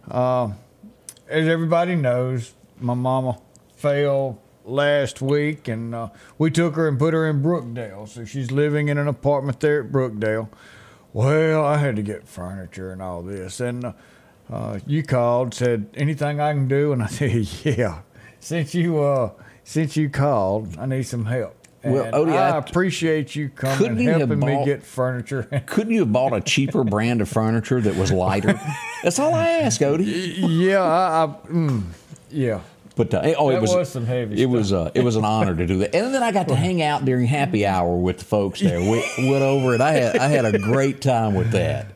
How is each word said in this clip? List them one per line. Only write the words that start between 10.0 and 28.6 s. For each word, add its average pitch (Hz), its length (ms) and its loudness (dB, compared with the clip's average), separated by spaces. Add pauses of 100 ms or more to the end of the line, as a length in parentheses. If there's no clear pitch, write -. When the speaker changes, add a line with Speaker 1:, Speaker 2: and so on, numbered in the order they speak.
Speaker 1:
Well, 156 520 2
I 147 120 2
had 139 180 0
to 107 60 -2
get 101 260 -6
furniture 92 640 -12
and 92 100 -12
all 90 220 -8
this, 92 360 -10
and, 123 260 -6
uh, 110 80 -8 (580)
uh, 110 340 -6
you 143 180 -2
called, 120 500 0
said, 120 420 -2
"Anything 147 440 -2
I 151 140 0
can 135 140 0
do?" 143 240 2
And 123 100 0
I 107 60 -2
<laughs> - 0 -
said, 117 400 -2 (160)
"Yeah. 113 360 0 (400)
Since 160 360 -4
you, 170 240 2
uh, 135 320 2 (320)
since 156 340 -2
you 151 120 2
called, 107 680 0
I 104 80 -8
need 131 180 -2
some 117 220 -6
help." 117 300 -4 (280)
Speaker 2:
Well, 127 200 2
Speaker 1:
And 113 100 -6
Speaker 2:
Odie, 156 240 2
Speaker 1:
I - 140 4
Speaker 2:
I 160 60 0
Speaker 1:
appreciate 160 800 0
you 147 140 -4
coming 135 280 -4
Speaker 2:
couldn't 214 160 2
Speaker 1:
and - 100 0
Speaker 2:
you - 60 2
have 165 100 4
Speaker 1:
helping 117 200 2
me 143 160 2
Speaker 2:
bought 139 100 0
Speaker 1:
get 143 180 0
furniture. 127 600 -4
<laughs> 139 220 -4
Speaker 2:
Couldn't 220 280 0
you 220 80 4
have 117 100 2
bought 127 220 2
a 101 80 0
cheaper 135 420 0
brand 110 380 2
of 98 80 -2
furniture 113 500 0
that 104 160 2
was 95 160 2
lighter? 95 480 2 (220)